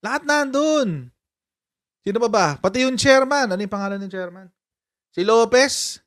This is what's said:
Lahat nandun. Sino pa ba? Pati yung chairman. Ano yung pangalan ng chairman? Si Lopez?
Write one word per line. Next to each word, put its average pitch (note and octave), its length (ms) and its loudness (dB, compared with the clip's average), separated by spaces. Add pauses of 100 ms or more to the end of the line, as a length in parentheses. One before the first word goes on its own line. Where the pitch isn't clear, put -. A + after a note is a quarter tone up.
Lahat C4+ 240 -6
nandun. C#4 880 0 (920)
Sino G3+ 180 -2
pa A#3 80 0
ba? G3+ 240 2
Pati G3+ 320 0
yung C4 80 -2
chairman. C4+ 560 2
Ano F#3 80 -4
yung G3+ 120 -6
pangalan G3+ 280 -6
ng G3 120 -12
chairman? F#3 360 -12 (640)
Si - 140 -6
Lopez? A#3 800 2